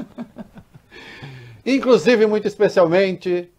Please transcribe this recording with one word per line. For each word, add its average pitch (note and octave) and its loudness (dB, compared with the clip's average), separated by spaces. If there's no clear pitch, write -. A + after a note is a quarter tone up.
<laughs> - -20
Inclusive, A#3+ 2
muito G#3+ -2
especialmente F3+ 0